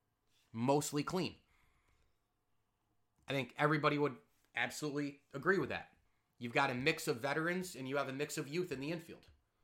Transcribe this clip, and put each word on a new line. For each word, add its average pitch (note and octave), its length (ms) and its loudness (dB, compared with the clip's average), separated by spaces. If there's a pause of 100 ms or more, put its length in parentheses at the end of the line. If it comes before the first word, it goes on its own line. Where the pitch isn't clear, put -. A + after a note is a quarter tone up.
(540)
mostly C#3 500 2
clean. D3+ 320 -2 (1900)
I C3 60 -2
think C3+ 260 0
everybody D3 380 4
would C#3+ 180 2 (400)
absolutely C#3 640 -2 (140)
agree E3+ 260 2
with B2+ 100 0
that. E2+ 200 -4 (500)
You've A#2+ 140 -8
got C#3 180 4
a - 20 -2
mix C#3+ 340 0
of C#3+ 100 0
veterans D#3+ 580 -2
and C3 120 -8
you C3+ 100 0
have C#3 100 0
a C3 60 -6
mix D3 240 -4
of C#3+ 100 -4
youth F3 240 -2
in C3 80 -4
the C#3+ 120 -4
infield, - 360 -10 (360)